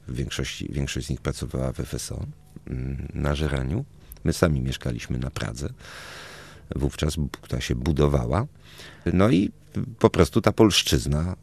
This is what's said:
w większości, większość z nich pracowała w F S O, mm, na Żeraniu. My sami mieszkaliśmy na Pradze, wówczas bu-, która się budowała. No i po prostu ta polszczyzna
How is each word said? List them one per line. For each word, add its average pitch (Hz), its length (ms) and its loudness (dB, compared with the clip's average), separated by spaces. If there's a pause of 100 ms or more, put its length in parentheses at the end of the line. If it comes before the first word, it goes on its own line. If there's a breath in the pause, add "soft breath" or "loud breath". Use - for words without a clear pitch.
w 64 60 -6
większości, - 580 -4
większość 67 340 -4
z - 40 -8
nich 64 100 -4
pracowała 65 520 -4
w - 80 -8
F 62 140 -6
S - 180 -8
O, - 120 -6 (420)
mm, 65 480 -6
na 71 200 0
Żeraniu. 71 500 0 (400 soft breath)
My 82 80 2
sami 76 280 4
mieszkaliśmy 64 580 -4
na 65 120 -4
Pradze, 58 380 -6 (1080 loud breath)
wówczas 71 400 -2
bu-, 73 120 -2
która - 320 -8
się 67 140 -2
budowała. 71 720 2 (680 loud breath)
No 98 180 6
i 180 220 4 (460)
po 110 120 6
prostu - 300 4
ta 104 120 4
polszczyzna 80 920 4